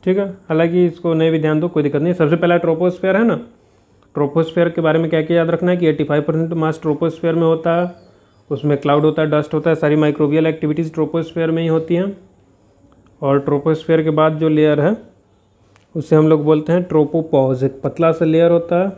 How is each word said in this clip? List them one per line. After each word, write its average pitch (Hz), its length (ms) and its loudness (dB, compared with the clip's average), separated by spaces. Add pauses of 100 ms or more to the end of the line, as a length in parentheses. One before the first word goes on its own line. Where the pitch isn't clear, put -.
ठीक 185 140 0
है, 196 100 -2 (200)
हालांकि 170 380 2
इसको 170 280 -2
नहीं 160 160 2
भी 160 80 0
ध्यान 156 220 0
दो, 170 80 -2
कोई 156 140 -2
दिक्कत 147 200 -2
नहीं। 175 120 0
सबसे 165 220 2
पहला 175 220 2
ट्रोपोस्फीयर 175 580 0
है 226 80 2
ना, 214 100 2 (800)
ट्रोपोस्फीयर 165 540 0
के 170 120 -4
बारे 160 180 2
में 165 120 -2
क्या 160 120 0
क्या 170 140 0
याद 165 140 0
रखना 170 200 0
है 180 60 0
कि 175 100 0
एटी 156 180 0
फ़ाइव 147 180 0
परसेंट 165 320 -4
मास 156 260 -4
ट्रोपोस्फीयर 160 540 -2
में 165 80 0
होता 165 320 0
है, 180 200 -2 (560)
उसमें 147 280 -2
cloud 147 260 2
होता 156 180 2
है, 156 80 -2
dust 151 240 -2
होता 156 160 0
है, 160 60 2
सारी 151 220 0
microbial 160 480 2
activities 160 460 -4
ट्रोपोस्फीयर 160 580 -4
में 165 120 -2
ही 165 60 -2
होती 160 260 0
हैं। 196 220 -2 (1040)
और 139 180 2
ट्रोपोस्फीयर 156 600 0
के 156 100 0
बाद 156 260 2
जो 160 120 0
layer 151 300 2
है 185 160 2 (1000)
उसे 160 220 0
हम 156 120 4
लोग 156 160 2
बोलते 151 280 2
हैं 180 120 2
ट्रोपोपॉज, 147 800 0
एक 135 180 -4
पतला 165 300 0
सा 165 120 -2
layer 165 260 4
होता 170 280 0
है 190 200 -2